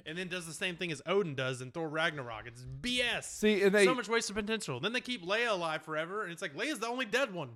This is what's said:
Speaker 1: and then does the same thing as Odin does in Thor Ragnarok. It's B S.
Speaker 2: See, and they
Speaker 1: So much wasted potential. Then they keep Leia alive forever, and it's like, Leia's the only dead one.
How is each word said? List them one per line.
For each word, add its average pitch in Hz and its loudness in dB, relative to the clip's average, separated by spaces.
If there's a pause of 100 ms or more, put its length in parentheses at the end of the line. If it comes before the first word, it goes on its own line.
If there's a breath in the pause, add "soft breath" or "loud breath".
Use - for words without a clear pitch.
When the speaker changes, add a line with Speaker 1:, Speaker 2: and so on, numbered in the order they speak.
Speaker 1:
and 156 -8
then 185 -6
does 170 -6
the 160 -10
same 180 -2
thing 175 -4
as 139 -4
Odin 175 2
does 131 0
in 127 -8
Thor 165 -4
Ragnarok. 143 -2
It's 120 -14
B 143 -2
S. 220 -2
Speaker 2:
See, 208 4
and 196 8
they 208 8
Speaker 1:
So 254 8
much 226 -2
wasted 226 2
potential. 208 -2
Then 208 0
they 247 -2
keep 240 -6
Leia 220 2
alive 160 -2
forever, 165 -4
and 170 -6
it's 170 -8
like, 147 -8
Leia's 247 -2
the 233 -2
only 254 -2
dead 240 2
one. 151 -6